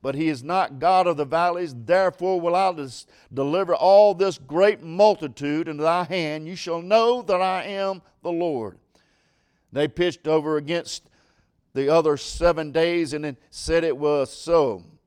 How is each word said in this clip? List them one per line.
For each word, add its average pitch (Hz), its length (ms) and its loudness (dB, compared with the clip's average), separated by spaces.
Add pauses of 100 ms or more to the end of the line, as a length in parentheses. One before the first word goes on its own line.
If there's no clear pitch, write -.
but 135 120 -6
he 160 140 -2
is 131 160 -4
not 165 340 -2
God 180 300 4
of 170 80 0
the 143 100 -2
valleys,' 170 480 -2
therefore 175 680 0
will 170 120 0
I 185 200 2
des-, 139 320 -12 (280)
deliver 165 400 0
all 196 400 8
this 180 240 0
great 160 460 2
multitude 160 840 0
into 151 140 -6
thy 175 200 2
hand. 156 460 -6
You 185 80 -14
shall 170 240 -6
know 226 400 2
that 185 200 -2
I 185 220 -2
am 196 380 -6 (220)
the 175 80 -4
Lord." 151 460 -6 (920)
They 143 160 -2
pitched 165 400 -4
over 156 300 0
against 156 520 -8 (640)
the 139 140 -2
other 156 300 4
seven 160 560 -2
days, 165 400 0
and 151 120 -6
it 139 120 -8 (120)
said 165 360 -2
it 139 120 -2
was 147 340 0
so 135 520 0 (240)